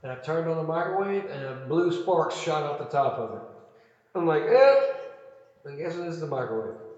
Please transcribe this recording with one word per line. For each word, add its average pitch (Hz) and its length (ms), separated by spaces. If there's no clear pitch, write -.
and 131 80
I 127 60
turned 165 340
on 160 60
the 160 80
microwave, 190 600
and 139 180
a 131 240
blue 170 240
spark 175 400
shot 151 320
out 147 160
the 147 60
top 139 340
of 113 160
it. - 60
I'm 170 100
like, 156 180
"Eh, 269 320
I 143 60
guess 165 200
it 175 100
is 165 160
the 156 60
microwave." 113 500